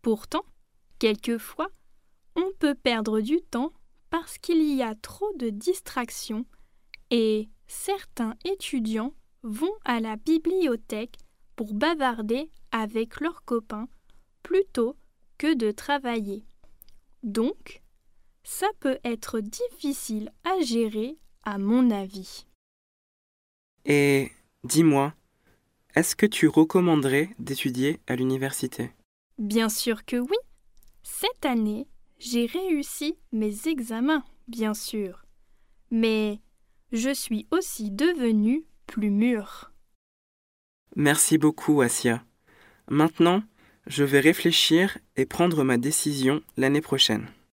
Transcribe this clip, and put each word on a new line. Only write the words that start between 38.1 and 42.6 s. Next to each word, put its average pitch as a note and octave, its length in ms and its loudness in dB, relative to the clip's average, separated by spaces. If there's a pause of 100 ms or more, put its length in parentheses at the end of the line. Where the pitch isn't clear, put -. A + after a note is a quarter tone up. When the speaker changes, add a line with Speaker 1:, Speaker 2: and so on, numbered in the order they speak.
Speaker 1:
plus G#3 240 -2
mûre. G#3+ 600 0 (1200)
Speaker 2:
Merci D3+ 420 4
beaucoup, D3+ 440 4
Asia. A#2+ 420 0 (640)